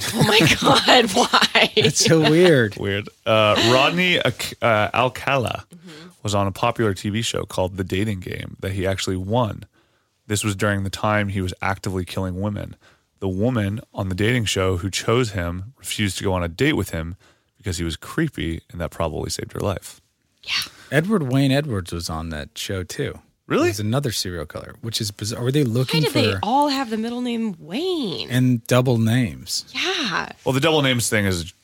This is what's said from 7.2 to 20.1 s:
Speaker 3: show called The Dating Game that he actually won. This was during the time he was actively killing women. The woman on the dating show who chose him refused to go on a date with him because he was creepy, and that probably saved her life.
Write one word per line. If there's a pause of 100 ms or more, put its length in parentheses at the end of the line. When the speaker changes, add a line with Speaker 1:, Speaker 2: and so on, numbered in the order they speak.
Speaker 3:
show
called
The
Dating
Game
that
he
actually
won. (640)
This
was
during
the
time
he
was
actively
killing
women. (460)
The
woman (120)
on
the
dating
show
who
chose
him
refused
to
go
on
a
date
with
him (420)
because
he
was
creepy,
and
that
probably
saved
her
life. (420)